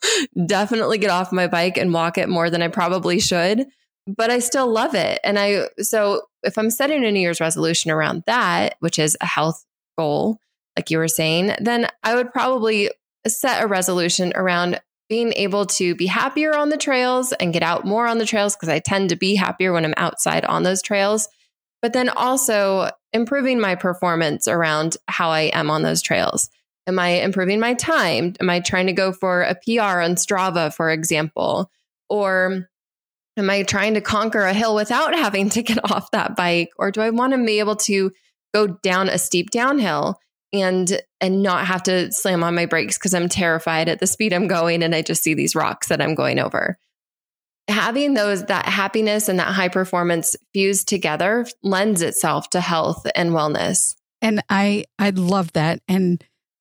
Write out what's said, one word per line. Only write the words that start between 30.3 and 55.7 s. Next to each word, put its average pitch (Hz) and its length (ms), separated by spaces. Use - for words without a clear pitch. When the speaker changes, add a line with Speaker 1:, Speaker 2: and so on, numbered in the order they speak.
Speaker 1:
for 165 160
example? 160 800
Or 190 640
am 196 140
I 202 140
trying 202 300
to 214 60
conquer 214 440
a 190 100
hill 220 200
without 247 400
<laughs> - 0
having 208 360
to 233 120
get 220 280
off 196 220
that 214 240
bike? 170 420
Or 196 120
do 214 120
I 226 80
want 247 240
to 247 100
be 214 140
able 214 180
to 196 360
go 208 120
down 185 440
a 180 80
steep 180 320
downhill 202 680
and, 185 460
and 190 200
not 180 240
have 185 180
to 185 280
slam 175 320
on 170 100
my 170 120
brakes - 320
'cause 185 160
I'm 175 140
terrified 165 600
at - 120
the 185 60
speed 214 280
I'm 180 140
going 170 340
and 165 120
I 160 60
just 165 220
see 156 100
these 143 220
rocks - 340
that 147 140
I'm 156 120
going 135 240
over? - 400
Having 233 460
those, 208 320
that 190 200
happiness 208 640
and 185 80
that 180 160
high 190 140
performance 175 680
fused 196 360
together 185 580
lends 190 400
itself 156 480
to 185 100
health 170 540
and 170 160
wellness. 156 640
Speaker 2:
And 220 300
I, 202 340
I 202 120
love 185 440
that. 160 340